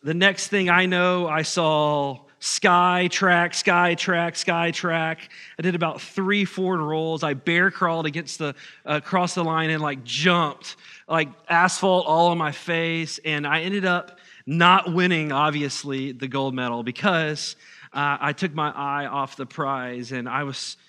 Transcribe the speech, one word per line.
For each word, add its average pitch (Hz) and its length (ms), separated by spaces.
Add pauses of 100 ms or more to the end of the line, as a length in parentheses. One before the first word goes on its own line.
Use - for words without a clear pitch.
the 151 100
next 185 340
thing 190 220
I 180 160
know, 180 420
I 156 160
saw 151 760 (200)
sky 180 720
track, 175 420
sky 175 420
track, 170 400
sky 170 360
track. 165 580 (280)
I - 40
did 175 140
about 165 260
three 196 440
forward 185 360
rolls. 160 420
I 147 120
bear 170 340
crawled 165 360
against 160 340
the, 151 100 (360)
uh, 151 180
across 180 300
the 180 100
line 160 260
and, 156 120
like, 139 220
jumped, 151 760 (300)
like, 156 220 (180)
asphalt 180 600
all 165 220
on 170 80
my 156 140
face. 165 720
And 151 220
I 156 160
ended 190 240
up 180 340 (260)
not 175 460
winning, 165 400
obviously, 143 800
the 127 160
gold 135 280
medal 120 260
because, 151 760 (380)
uh, 143 260
I 143 140
took 165 200
my 151 180
eye 143 340
off 135 300
the 135 100
prize 123 680
and 123 160
I 131 160
was - 320 (140)